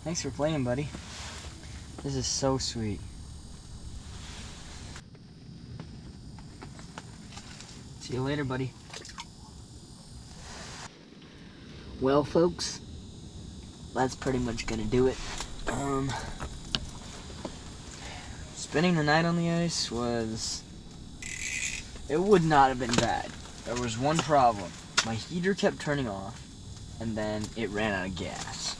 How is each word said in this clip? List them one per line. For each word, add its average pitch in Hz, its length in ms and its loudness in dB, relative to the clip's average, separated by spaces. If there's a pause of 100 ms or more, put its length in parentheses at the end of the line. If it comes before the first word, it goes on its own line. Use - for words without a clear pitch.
Thanks 170 200 0
for 139 80 -2
playing, 147 320 2
buddy. 127 240 2 (1120)
This 139 140 -2
is 127 100 0
so 135 320 4
sweet. 110 420 0 (4000)
See - 160 -6
you 127 80 0
later, 147 200 2
buddy. 127 280 0 (3250)
Well, 139 220 8
folks, - 580 4 (1120)
that's 127 220 2
pretty 131 240 2
much 117 260 0
gonna 113 200 0
do 123 200 6
it. 127 120 4 (500)
Um, 135 440 0 (2500)
spending 175 400 4
the 156 80 6
night 151 220 8
on 170 120 4
the 170 140 4
ice 170 400 2
was, 117 720 0 (1500)
it 151 100 4
would 190 240 10
not 143 260 10
have 127 100 0
been 120 160 2
bad. 113 340 4 (360)
There 117 140 -2
was 117 200 0
one 147 180 6
problem. 123 540 6 (340)
My 113 80 0
heater 175 400 2
kept 190 260 4
turning 143 280 2
off, 98 340 -6 (580)
and 113 160 -2
then 107 280 0 (120)
it 110 140 0
ran 104 240 2
out 92 140 0
of 95 80 -2
gas. - 640 -4